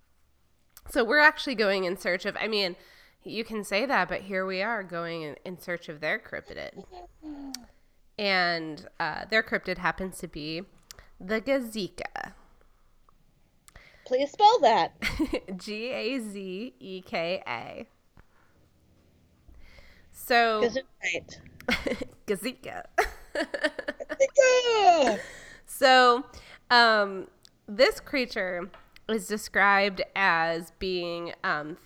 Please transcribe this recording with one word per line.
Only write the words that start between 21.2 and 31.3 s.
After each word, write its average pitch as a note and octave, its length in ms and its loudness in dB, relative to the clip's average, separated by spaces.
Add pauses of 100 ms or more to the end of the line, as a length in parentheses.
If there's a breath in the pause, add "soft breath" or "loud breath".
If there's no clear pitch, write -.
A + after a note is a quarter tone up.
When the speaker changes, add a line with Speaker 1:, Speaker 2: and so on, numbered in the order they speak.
Speaker 1:
<laughs> - 600 -6
Gazeka. - 560 -8 (520)
<laughs> - 0 -
Speaker 2:
Gazeka. A4+ 1800 4 (460 loud breath)
Speaker 1:
So, B3+ 600 6 (440 soft breath)
um, G#3+ 580 4 (400)
this B3 320 2
creature F#3 680 -4 (400)
is G#3+ 180 -4
described G3+ 760 2 (140)
as E3 640 0
being, F3 540 -6 (100)